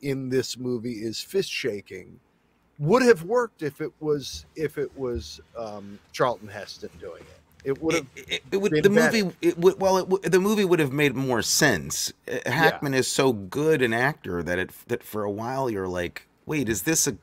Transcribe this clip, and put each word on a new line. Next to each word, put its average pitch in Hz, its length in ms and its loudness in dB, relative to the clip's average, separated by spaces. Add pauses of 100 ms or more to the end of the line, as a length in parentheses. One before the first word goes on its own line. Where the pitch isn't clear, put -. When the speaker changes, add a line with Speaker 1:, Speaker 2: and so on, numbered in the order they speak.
Speaker 1:
in 135 280 -4
this 127 280 0
movie 120 460 -6
is 113 180 -6
fist - 300 -4
shaking, 95 680 -8 (600)
would 185 220 4
have 226 220 6
worked 226 380 -2
if 147 200 -6
it 156 180 -6
was, 147 460 -4 (100)
if 156 220 -6
it 135 200 -6
was, 120 440 -6 (160)
um, 104 420 -12 (120)
Charlton 117 360 -2
Heston 101 420 -14 (100)
doing 85 240 -16
it. - 180 -20 (240)
It 135 160 -4
would 160 140 0
have 143 200 -4
Speaker 2:
It, 135 140 -18
it, 165 220 -6
it 190 60 0
would, 196 140 0
Speaker 1:
been 151 120 2
Speaker 2:
the 196 60 6
Speaker 1:
better. 160 360 4
Speaker 2:
movie, 175 160 -6
it 165 160 2
would, 170 240 4
well, 190 160 4
it 180 120 -2
w-, 185 200 0
the 180 100 6
movie 208 260 4
would 170 140 4
have 135 140 0
made 143 220 2
more 127 260 0
sense. 87 720 0 (140)
Uh, 127 180 -6
Speaker 1:
Yeah. 123 60 0
Speaker 2:
Hackman 151 420 2
is 127 140 2
so 135 260 2
good 135 480 0
an 113 120 2
actor 113 500 -2
that 90 160 -2
it, - 120 -6 (160)
that 120 160 -4
for 107 200 -6
a 101 80 -4
while 123 380 -4
you're 95 180 -4
like, 87 400 -6 (200)
Wait, 143 220 -2
is 110 140 -2
this 156 240 0
a, 113 160 -4